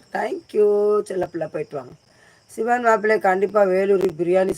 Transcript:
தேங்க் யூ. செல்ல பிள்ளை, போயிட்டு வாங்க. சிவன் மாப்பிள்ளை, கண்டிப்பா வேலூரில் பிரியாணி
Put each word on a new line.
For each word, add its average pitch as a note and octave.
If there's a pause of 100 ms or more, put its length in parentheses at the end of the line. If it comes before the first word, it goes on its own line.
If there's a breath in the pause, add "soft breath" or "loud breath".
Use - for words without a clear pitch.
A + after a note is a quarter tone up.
(120)
தேங்க் -
யூ. G#3
செல்ல F#3
பிள்ளை, E3
போயிட்டு D#3
வாங்க. B2+ (540 soft breath)
சிவன் A#3+
மாப்பிள்ளை, A3
கண்டிப்பா G3
வேலூரில் F#3+
பிரியாணி F#3